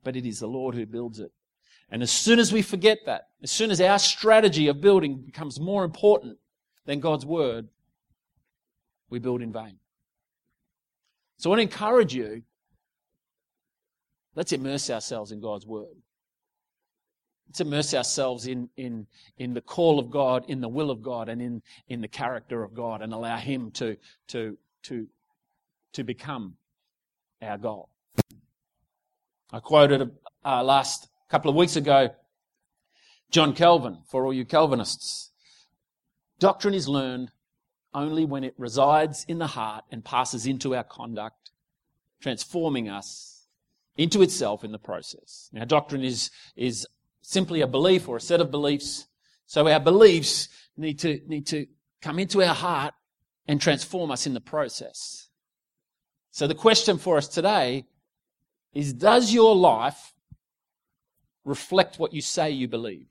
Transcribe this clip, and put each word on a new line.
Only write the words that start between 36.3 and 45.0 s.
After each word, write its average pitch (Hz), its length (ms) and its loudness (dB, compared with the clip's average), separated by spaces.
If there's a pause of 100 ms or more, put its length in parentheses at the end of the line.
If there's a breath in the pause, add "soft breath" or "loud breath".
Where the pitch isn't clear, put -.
"Doctrine 196 360 2
is 151 140 -4
learned 127 420 -4 (640)
only 156 300 -2
when 139 200 -6
it 131 140 -10
resides 139 680 2
in 165 120 -8
the 165 80 -4
heart 110 440 -8
and 113 140 -14
passes 123 420 -4
into 131 280 -4
our 120 100 -4
conduct, 113 680 -14 (680)
transforming 135 680 -4
us - 580 -16 (500)
into 165 240 2
itself 117 440 2
in 107 80 -12
the 107 60 -14
process." - 760 -14